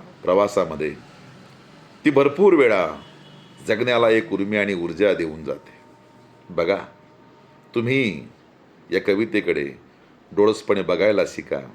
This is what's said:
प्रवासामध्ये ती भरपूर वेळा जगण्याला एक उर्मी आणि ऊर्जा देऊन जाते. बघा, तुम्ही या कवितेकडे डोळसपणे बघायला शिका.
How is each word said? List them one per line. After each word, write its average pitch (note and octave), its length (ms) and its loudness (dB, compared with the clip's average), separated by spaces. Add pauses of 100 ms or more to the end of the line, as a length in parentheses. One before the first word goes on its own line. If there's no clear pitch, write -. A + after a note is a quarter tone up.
(240)
प्रवासामध्ये E2 720 0 (1080)
ती D#3 40 4
भरपूर D3 440 4
वेळा A2 340 4 (800)
जगण्याला A#2 420 2
एक A2 240 2
उर्मी G2 240 -2
आणि G2+ 160 0
ऊर्जा F2 400 0
देऊन D#2+ 300 -6
जाते. C#2 300 -12 (760)
बघा, F2 280 -2 (1000)
तुम्ही A#2 520 -2 (640)
या F2+ 100 0
कवितेकडे F#2+ 680 -2 (640)
डोळसपणे G#2 460 2
बघायला F2+ 460 0
शिका. D2 320 -10 (160)